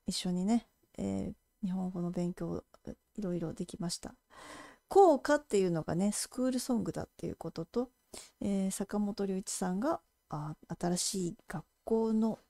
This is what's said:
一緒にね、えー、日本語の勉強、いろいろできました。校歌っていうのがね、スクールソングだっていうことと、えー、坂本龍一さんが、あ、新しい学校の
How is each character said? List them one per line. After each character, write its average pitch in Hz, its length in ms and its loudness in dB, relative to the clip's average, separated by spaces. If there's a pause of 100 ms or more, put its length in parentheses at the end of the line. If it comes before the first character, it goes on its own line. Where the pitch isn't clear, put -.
一 190 80 0
緒 - 160 -2
に 180 120 0
ね、 226 240 2 (300)
え 196 320 -2
ー、 214 60 -10 (280)
日 185 80 -2
本 185 180 -2
語 185 120 -4
の 175 100 -2
勉 175 220 -2
強、 170 300 -6 (520)
い 214 60 -8
ろ 180 120 -2
い 175 60 -2
ろ 165 140 -4
で 180 120 -6
き - 140 -12
ま 175 100 -4
し - 80 -4
た。 - 160 -14 (720)
校 370 280 10
歌 277 200 4
っ 294 100 0
て 208 140 2
い 190 60 6
う 180 60 2
の 165 120 0
が 156 120 -2
ね、 196 160 2
ス - 180 -4
ク 254 180 -2
ー 262 40 2
ル 254 80 0
ソ 240 180 0
ン 202 60 0
グ 170 80 -2
だ 160 120 -6
っ - 140 -12
て 170 100 -6
い - 40 -4
う - 40 -8
こ 165 160 -10
と 165 140 -8
と、 254 240 -4 (520)
え 196 260 0
ー、 190 40 -2
坂 208 280 -4
本 202 260 -2
龍 190 120 -2
一 196 140 -6
さ 185 200 -2
ん 185 80 -2
が、 285 220 -2 (280)
あ、 151 260 -6 (240)
新 175 180 0
し 180 320 -2
い - 60 -8 (120)
学 - 180 -8 (180)
校 226 300 2
の 220 260 2 (100)